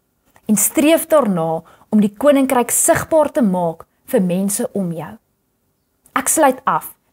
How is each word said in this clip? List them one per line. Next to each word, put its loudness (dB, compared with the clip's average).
en 0
streef 2
daarna 0
om 2
die 0
koninkryk 2
sigbaar 0
te -2
maak -2
vir -2
mense -4
om -4
jou. -10
Ek -2
sluit 2
af -4